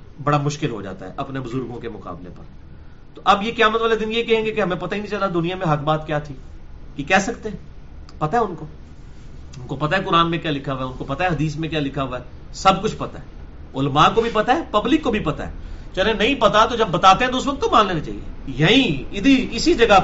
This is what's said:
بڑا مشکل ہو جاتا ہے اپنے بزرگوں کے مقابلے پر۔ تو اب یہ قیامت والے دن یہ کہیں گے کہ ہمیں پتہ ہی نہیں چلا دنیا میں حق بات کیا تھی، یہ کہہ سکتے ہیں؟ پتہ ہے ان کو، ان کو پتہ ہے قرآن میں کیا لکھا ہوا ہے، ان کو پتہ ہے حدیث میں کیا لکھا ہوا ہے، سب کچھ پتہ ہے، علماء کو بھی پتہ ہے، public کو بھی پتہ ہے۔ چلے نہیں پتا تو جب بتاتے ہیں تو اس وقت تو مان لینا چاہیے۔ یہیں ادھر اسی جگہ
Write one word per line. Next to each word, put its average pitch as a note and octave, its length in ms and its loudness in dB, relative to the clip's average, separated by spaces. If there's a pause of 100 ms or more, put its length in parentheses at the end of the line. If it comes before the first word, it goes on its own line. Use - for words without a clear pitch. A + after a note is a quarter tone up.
(240)
بڑا D3 140 4
مشکل C#3+ 320 -2
ہو G#2+ 120 -8
جاتا F#2+ 240 -10
ہے F2+ 100 -12
اپنے C3+ 240 -6
بزرگوں A#2+ 400 -6
کے A2+ 80 -8
مقابلے F2+ 480 -12
پر۔ - 80 -18 (680)
تو - 100 -18
اب G3 180 4
یہ A#3 140 -2
قیامت A3 240 4
والے A3+ 160 2
دن G#3+ 160 -2
یہ A#3 100 0
کہیں A3+ 220 2
گے A3 60 0
کہ G#3+ 100 -2
ہمیں F3+ 160 0
پتہ F3+ 180 -6
ہی G3+ 60 -4
نہیں G#3 100 -8
چلا G3 240 -2
دنیا F3 220 0
میں F#3 100 -4
حق D3 180 2
بات D3+ 220 0
کیا D3+ 120 -2
تھی، C#3+ 160 -8 (640)
یہ C#3+ 80 -6
کہہ F#3+ 180 4
سکتے - 260 -6
ہیں؟ F#3 100 -8 (600)
پتہ D#3 180 -2
ہے A#3+ 40 4
ان F#3+ 140 -2
کو، D3+ 120 -12 (920)
ان - 80 -12
کو C#3 100 -6
پتہ D3+ 180 0
ہے F#3+ 100 0
قرآن E3+ 260 2
میں E3+ 80 -2
کیا D#3+ 120 -4
لکھا C#3 220 -4
ہوا C3 80 -6
ہے، C3 60 -4
ان B2+ 120 -10
کو - 60 -8
پتہ C#3 180 -4
ہے F#3 60 2
حدیث D3+ 280 0
میں D#3 120 -4
کیا D#3 120 -2
لکھا C#3 220 -4
ہوا B2+ 160 -6
ہے، - 360 -16
سب F#3+ 280 4
کچھ G#3+ 160 -2
پتہ - 180 -8
ہے، - 60 -12 (520)
علماء C#3+ 400 6
کو A3+ 60 4
بھی A#3 120 0
پتہ G#3+ 180 2
ہے، D#4+ 200 2
public A#3+ 320 2
کو C4 80 -2
بھی G#3 100 0
پتہ D3+ 220 -4
ہے۔ E2+ 100 -8 (420)
چلے G3 180 2
نہیں A3 280 2
پتا G#3+ 260 6
تو A#3+ 100 -4
جب A3 140 2
بتاتے F#3+ 340 6
ہیں B3 80 0
تو B3+ 60 -2
اس G#3+ 80 -2
وقت C#4+ 140 -2
تو A4 100 0
مان A3 160 6
لینا F3 140 -2
چاہیے۔ A2 580 -8
یہیں F3 580 4
ادھر A3 400 2
اسی D#4 180 4
جگہ A3 300 8